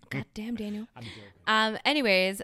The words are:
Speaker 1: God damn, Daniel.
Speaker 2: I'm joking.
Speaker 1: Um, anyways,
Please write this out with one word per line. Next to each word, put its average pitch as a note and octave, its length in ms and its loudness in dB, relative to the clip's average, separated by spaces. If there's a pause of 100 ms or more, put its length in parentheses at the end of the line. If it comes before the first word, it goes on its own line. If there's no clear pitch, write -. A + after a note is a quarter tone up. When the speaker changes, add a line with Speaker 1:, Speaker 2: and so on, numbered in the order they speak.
Speaker 1:
God C3+ 240 -6
damn, A3 220 -8
Daniel. G#3+ 400 -8
Speaker 2:
I'm - 80 -14
joking. - 200 -14 (240)
Speaker 1:
Um, A3 360 2
anyways, G3 600 4